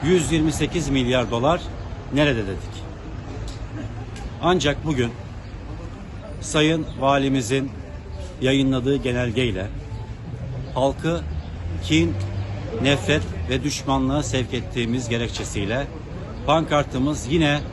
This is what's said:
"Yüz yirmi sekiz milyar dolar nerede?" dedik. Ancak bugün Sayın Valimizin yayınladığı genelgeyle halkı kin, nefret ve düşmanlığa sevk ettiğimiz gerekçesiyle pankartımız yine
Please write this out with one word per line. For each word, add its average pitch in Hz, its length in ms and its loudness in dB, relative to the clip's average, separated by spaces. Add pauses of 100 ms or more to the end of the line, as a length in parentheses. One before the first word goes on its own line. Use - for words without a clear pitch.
"Yüz 160 280 4
yirmi 156 200 4
sekiz 156 360 0
milyar 127 420 2
dolar 135 300 4 (540)
nerede?" 139 280 4
dedik. - 420 -6 (1600)
Ancak 156 440 2
bugün 123 240 2 (1300)
Sayın 156 460 2 (140)
Valimizin 135 720 4 (680)
yayınladığı 135 560 4
genelgeyle 123 720 0 (1080)
halkı 139 460 2 (640)
kin, 160 300 4 (680)
nefret 139 400 4 (280)
ve 127 120 2
düşmanlığa 135 600 0
sevk 131 320 0
ettiğimiz 120 540 -2
gerekçesiyle 113 760 -2 (600)
pankartımız 147 840 2
yine 147 300 4 (120)